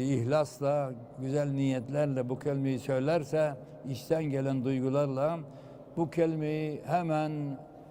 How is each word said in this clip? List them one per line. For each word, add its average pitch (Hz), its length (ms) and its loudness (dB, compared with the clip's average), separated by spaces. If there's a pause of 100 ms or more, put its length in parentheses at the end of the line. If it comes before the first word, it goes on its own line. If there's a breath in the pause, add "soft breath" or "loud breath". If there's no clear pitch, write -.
ihlasla, 139 880 2 (280)
güzel 143 300 0
niyetlerle 135 800 0
bu 127 100 -2
kelimeyi 135 400 0
söylerse, 147 760 2 (340 loud breath)
içten 160 360 0
gelen 135 400 0
duygularla 135 760 2 (580 loud breath)
bu 165 140 0
kelimeyi 156 760 0
hemen 156 760 0 (320)